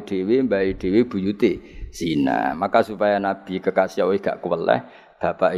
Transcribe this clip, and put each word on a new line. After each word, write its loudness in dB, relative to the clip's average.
dhewe, 0
mbahe 0
dhewe, 4
buyute 0
zina. 0
Maka 2
supaya 0
Nabi -4
kekasih 0
Allah 2
gak -4
keweleh, 0
bapak 0